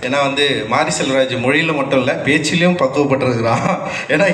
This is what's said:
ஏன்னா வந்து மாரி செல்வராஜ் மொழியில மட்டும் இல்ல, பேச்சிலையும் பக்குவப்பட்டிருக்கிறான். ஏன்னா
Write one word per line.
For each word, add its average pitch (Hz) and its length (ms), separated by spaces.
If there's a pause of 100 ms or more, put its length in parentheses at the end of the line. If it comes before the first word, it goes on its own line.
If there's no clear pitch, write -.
ஏன்னா 131 200
வந்து 135 460
மாரி 147 240
செல்வராஜ் 131 480
மொழியில 151 360
மட்டும் 135 240
இல்ல, 127 160
பேச்சிலையும் 170 600
பக்குவப்பட்டிருக்கிறான். 127 880 (420)
ஏன்னா 156 260